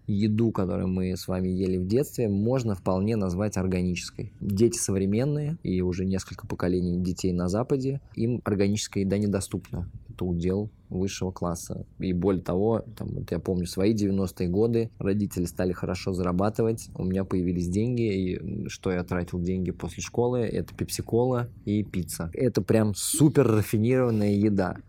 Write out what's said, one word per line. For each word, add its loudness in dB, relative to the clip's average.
Еду, 2
которую -2
мы 0
с -12
вами -2
ели 0
в -2
детстве, 0
можно 2
вполне 0
назвать 0
органической. -2
Дети 2
современные, 0
и 0
уже 0
несколько -4
поколений 0
детей 0
на 0
Западе, 0
им -2
органическая 0
еда 2
недоступна. -2
Это -8
удел 0
высшего -4
класса. -6
И -2
более 2
того, 0
там, -8
вот -8
я -2
помню -2
свои 2
девяностые 0
годы, 2
родители 0
стали -2
хорошо -4
зарабатывать, 0
у -4
меня 0
появились 0
деньги, 0
и -2
что -4
я 0
тратил -4
деньги -2
после -8
школы, 0
это -4
пепси-кола 0
и 2
пицца. -6
Это 2
прям 4
супер 4
рафинированная 4
еда. 2